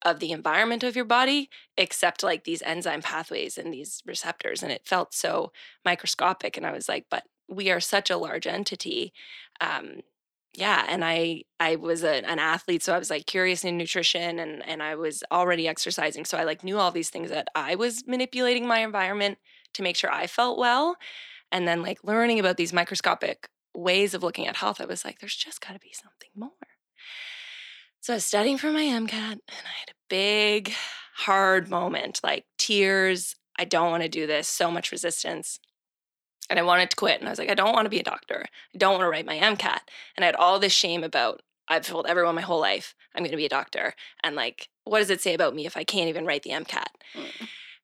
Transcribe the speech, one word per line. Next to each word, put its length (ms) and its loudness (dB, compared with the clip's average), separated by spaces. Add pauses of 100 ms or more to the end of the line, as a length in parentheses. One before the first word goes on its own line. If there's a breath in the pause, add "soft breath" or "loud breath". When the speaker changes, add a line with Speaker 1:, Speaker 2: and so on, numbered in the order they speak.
Speaker 1:
of 180 2
the 140 -4
environment 500 2
of 140 -2
your 80 0
body, 440 4 (280 loud breath)
except, 440 0
like, 220 0
these 200 -6
enzyme 380 -4
pathways 560 -6
and 160 -8
these 320 -12
receptors. 560 -6
And 120 -4
it 120 -10
felt 280 -2
so 400 -2 (320 loud breath)
microscopic. 720 0
And 80 -6
I 80 -4
was 160 -6
like, 200 -4
"But 140 -4 (240)
we 240 0
are 80 2
such 300 2
a 80 2
large 280 -4
entity." 680 -4 (480 loud breath)
Um, 400 -4 (520)
yeah. 360 2
And 160 0
I, 380 0 (180)
I 160 4
was 260 -2
a, 260 2
an 100 0
athlete. 440 0
So 100 2
I 60 2
was, 100 -4
like, 160 -4
curious 380 0
in 140 -2
nutrition 600 0
and, 300 -8
and 160 -6
I 120 -4
was 360 -4
already 340 4
exercising. 600 -2
So 120 -2
I, 60 2
like, 220 -2
knew 120 -2
all 140 4
these 180 -4
things 200 -6
that 260 -4
I 200 -2
was 300 -2
manipulating 640 0
my 120 4
environment 580 0 (380 soft breath)
to 60 -8
make 140 0
sure 160 0
I 160 0
felt 300 0
well. 400 4 (560 loud breath)
And 140 0
then, 160 2
like, 220 -6
learning 340 4
about 160 4
these 160 -2
microscopic 800 -2 (260)
ways 380 2
of 100 -4
looking 240 -2
at 80 -4
health, 240 -2
I 60 -8
was 180 -8
like, 160 -12
"There's 160 -8
just 240 -8
gotta 200 -16
be 120 -20
something 420 -20
more." 180 -12 (1500 loud breath)
So 140 -4
I 20 0
was 100 -2
studying 320 4
for 140 0
my 120 2
M 240 2
cat, 260 -4
and 80 -12 (260 loud breath)
I 120 -10
had 100 -14
a 100 -20 (100)
big, 640 2 (420 loud breath)
hard 540 4
moment, 540 -2
like, 220 0 (120)
tears. 760 4 (220)
"I 80 -2
don't 260 4
wanna 180 0
do 180 -2
this," 200 0
so 240 2
much 200 -4
resistance. 680 -4 (880)
And 100 2
I 40 4
wanted 280 6
to 40 -4
quit. 240 2
And 80 -8
I 40 -4
was 80 -6
like, 100 -2
"I 40 2
don't 200 4
wanna 160 2
be 100 -2
a 40 -2
doctor. 420 -6 (280 loud breath)
I 40 -12
don't 160 6
wanna 160 4
write 160 0
my 120 -4
M 200 4
cat." 320 -2 (260 loud breath)
And 80 0
I 40 6
had 80 4
all 240 6
this 140 4
shame 300 2
about, 380 0 (260)
I've 180 2
told 220 -2
everyone 280 4
my 60 -2
whole 200 0
life, 340 0 (180 soft breath)
"I'm 100 -6
gonna 140 -4
be 80 0
a 40 -2
doctor." 440 -2 (300 loud breath)
And, 120 -2
like, 340 -6 (160)
what 140 2
does 100 2
it 120 0
say 120 0
about 220 2
me 100 -6
if 120 -10
I 60 -4
can't 260 0
even 160 -4
write 180 -2
the 80 -8
M 140 -4
cat? 260 -6 (220 loud breath)
Speaker 2:
Mm. 340 -12 (360 loud breath)